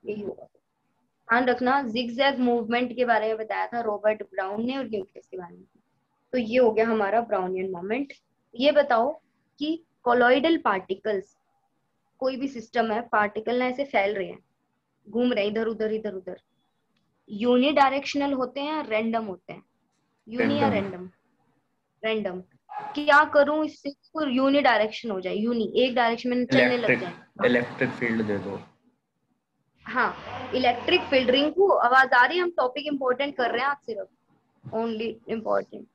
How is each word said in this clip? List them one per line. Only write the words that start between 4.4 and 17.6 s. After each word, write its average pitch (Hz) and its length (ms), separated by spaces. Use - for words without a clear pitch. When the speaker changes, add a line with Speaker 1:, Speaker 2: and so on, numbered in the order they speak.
Speaker 1:
ने 262 120
और 269 60
न्यूक्लियस 214 440
के 190 100
बारे 175 180
में। 185 100
तो 254 60
ये 226 200
हो 240 140
गया 220 160
हमारा 220 340
ब्राउनियन 185 500
moment। 208 420
ये 269 160
बताओ 285 500
कि 320 260
colloidal 247 540
particles, 196 800
कोई 262 180
भी 262 100
system 226 440
है, 214 100
particle 220 580
ना 254 60
ऐसे 254 200
फैल 208 300
रहे 185 120
हैं, 175 120
घूम 240 240
रहे 202 120
हैं 214 60
इधर 220 140
उधर, 220 280
इधर 214 200
उधर, 185 280
Unidirectional 269 1040